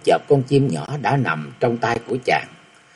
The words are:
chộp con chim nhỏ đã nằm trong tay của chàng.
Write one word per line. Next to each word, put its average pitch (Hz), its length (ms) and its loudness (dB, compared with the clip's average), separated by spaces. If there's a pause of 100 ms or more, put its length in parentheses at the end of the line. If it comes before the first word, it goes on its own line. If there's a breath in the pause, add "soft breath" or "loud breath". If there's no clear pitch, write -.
chộp 95 220 4
con 139 160 4
chim 139 240 2
nhỏ 80 180 -4 (160)
đã 127 160 0
nằm 80 420 -2
trong 120 180 0
tay 117 300 -2
của 113 180 -2
chàng. 78 220 0 (480 soft breath)